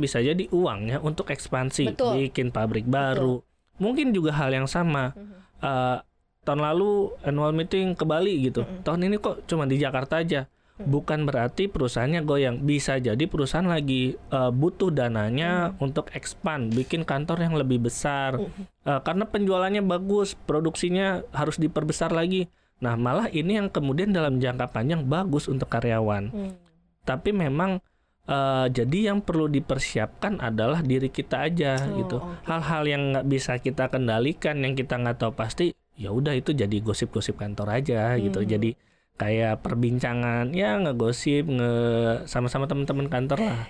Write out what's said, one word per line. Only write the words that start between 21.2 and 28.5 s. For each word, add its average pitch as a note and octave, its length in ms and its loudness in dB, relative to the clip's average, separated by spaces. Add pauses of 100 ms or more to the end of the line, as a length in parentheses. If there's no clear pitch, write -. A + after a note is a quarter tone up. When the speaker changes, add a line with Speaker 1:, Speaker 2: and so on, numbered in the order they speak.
Speaker 1:
harus D3+ 240 -2
diperbesar D#3+ 560 0
lagi. F3 360 0 (320)
Nah, A#2 160 0
malah B2+ 320 0
ini F3+ 280 0
yang G3+ 120 0
kemudian D#3 400 0
dalam D#3 280 2
jangka B2 320 0
panjang C#3+ 360 0
bagus D#3+ 440 0
untuk C3 200 -2
karyawan. A2 600 0
Speaker 2:
Hmm. G3 240 -6 (560)
Speaker 1:
Tapi E3 240 -2
memang, F3 480 0 (480)
eh, C3+ 400 2